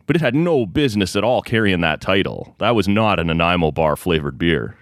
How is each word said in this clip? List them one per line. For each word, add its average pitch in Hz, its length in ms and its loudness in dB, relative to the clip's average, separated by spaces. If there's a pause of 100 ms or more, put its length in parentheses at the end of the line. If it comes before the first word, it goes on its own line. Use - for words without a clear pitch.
but 143 100 0
it 160 60 0
had 123 120 0
no 156 300 2
business 104 500 -2
at 101 100 0
all 113 180 0
carrying 101 400 0
that 78 180 0
title. 82 580 -2
That 110 160 0
was 101 140 2
not 104 320 2
a 82 40 -2
Nanaimo 82 480 2
Bar 76 240 0
flavored 73 420 -2
beer. 73 440 0